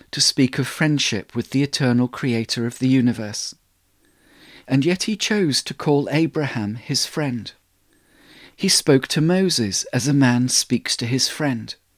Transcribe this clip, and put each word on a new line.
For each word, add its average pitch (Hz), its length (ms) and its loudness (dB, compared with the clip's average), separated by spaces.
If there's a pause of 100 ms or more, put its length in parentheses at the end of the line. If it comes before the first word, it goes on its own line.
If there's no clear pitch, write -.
(100)
to - 100 -6
speak - 380 2
of 131 100 -2
friendship 147 680 -2
with 117 160 -4
the 135 120 2
eternal 127 440 2
creator 117 600 -2
of 117 120 -8
the 131 100 2
universe. 117 680 0 (1120)
And 135 160 2
yet 180 200 0
he 214 120 -2
chose 190 460 0
to - 120 -10
call 143 360 0
Abraham 135 640 -2
his 131 320 -4
friend. 123 460 -6 (1040)
He 196 120 -2
spoke 139 400 4
to 160 120 -2
Moses 165 720 0
as 123 160 0
a 147 40 2
man 127 360 4
speaks - 480 -2
to 120 100 -4
his 123 220 0
friend. 123 440 -4 (260)